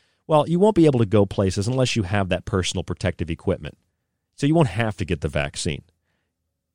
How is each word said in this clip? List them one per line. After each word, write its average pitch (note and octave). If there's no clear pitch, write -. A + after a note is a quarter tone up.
"Well, D3+
you E3+
won't G#3
be E3+
able C#3
to A#2
go G2+
places G2
unless B2+
you A2+
have F#2+
that F2
personal F#2
protective F2
equipment. D#2+
So -
you D3+
won't D#3+
have G#2+
to F2+
get D2+
the D#2+
vaccine." C#2+